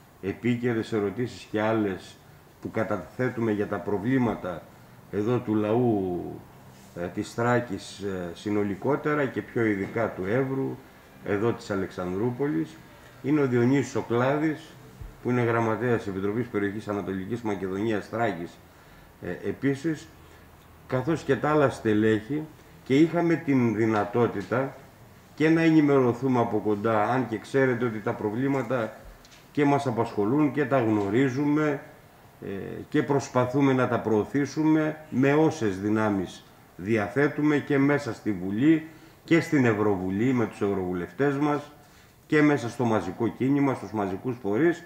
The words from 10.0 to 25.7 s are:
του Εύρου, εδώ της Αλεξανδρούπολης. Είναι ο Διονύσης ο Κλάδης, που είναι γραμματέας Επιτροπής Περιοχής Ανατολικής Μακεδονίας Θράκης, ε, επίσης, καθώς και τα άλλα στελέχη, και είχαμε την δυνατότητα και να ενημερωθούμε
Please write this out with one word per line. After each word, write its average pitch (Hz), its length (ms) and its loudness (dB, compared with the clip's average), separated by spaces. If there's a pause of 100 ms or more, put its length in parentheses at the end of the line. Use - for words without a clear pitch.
του 92 160 -8
Εύρου, 131 520 -2 (480)
εδώ 104 260 0
της - 200 -8
Αλεξανδρούπολης. 120 960 -4 (540)
Είναι 147 180 2
ο 139 60 2
Διονύσης 123 480 2
ο 110 60 -2
Κλάδης, 139 580 0 (640)
που 120 60 -2
είναι 123 120 2
γραμματέας 113 680 0
Επιτροπής 101 380 -4
Περιοχής 104 420 -4
Ανατολικής 98 540 -6
Μακεδονίας 98 680 -4
Θράκης, 98 500 -6 (640)
ε, 90 280 -8
επίσης, 139 580 -4 (800)
καθώς 131 340 -2
και 135 140 0
τα 139 140 0
άλλα 151 200 4
στελέχη, 110 760 2 (400)
και 131 140 2
είχαμε 165 380 4
την 123 400 2
δυνατότητα 110 1000 0 (600)
και 156 140 4
να 160 120 4
ενημερωθούμε 139 800 4